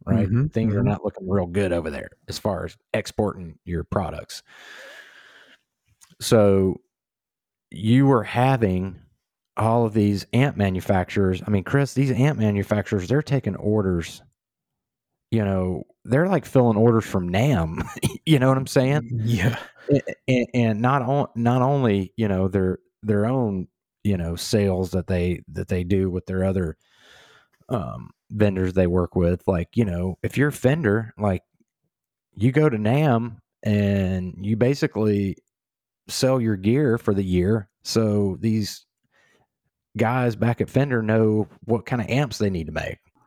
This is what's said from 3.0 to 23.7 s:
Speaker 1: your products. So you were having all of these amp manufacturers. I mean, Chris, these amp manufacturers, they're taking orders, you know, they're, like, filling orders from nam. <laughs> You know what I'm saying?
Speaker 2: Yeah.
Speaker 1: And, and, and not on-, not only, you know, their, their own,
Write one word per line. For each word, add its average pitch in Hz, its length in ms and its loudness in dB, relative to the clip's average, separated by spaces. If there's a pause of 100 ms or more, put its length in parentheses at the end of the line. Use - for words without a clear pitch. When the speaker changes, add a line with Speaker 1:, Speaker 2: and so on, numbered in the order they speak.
Speaker 1:
your 85 200 -4
products. - 580 -6 (1800)
So 98 600 4 (920)
you 117 360 4
were 127 180 4
having 101 760 0 (560)
all 113 280 2
of 107 100 -2
these 101 380 2
amp 131 240 2
manufacturers. 92 920 0
I 107 40 -4
mean, 98 140 0
Chris, 139 300 -2
these 135 160 0
amp 123 280 0
manufacturers, 101 680 -2
they're 139 140 2
taking 120 340 -2
orders, 95 640 -2 (1080)
you 110 140 0
know, 92 400 -2 (200)
they're, 151 240 2
like, 185 160 0
filling 120 320 2
orders 113 280 4
from 90 240 -4
nam. 110 600 0
<laughs> - 40 -16 (340)
You 151 120 4
know 127 100 2
what 135 80 2
I'm 131 100 -4
saying? 127 560 0
Speaker 2:
Yeah. 113 360 0 (320)
Speaker 1:
And, 143 120 2 (240)
and, 123 280 2
and 113 260 2
not 131 220 2
on-, 135 320 0
not 120 260 2
only, 123 560 2
you 113 100 0
know, 95 220 2
their, 92 300 0 (240)
their 107 240 0
own, 113 420 -2 (340)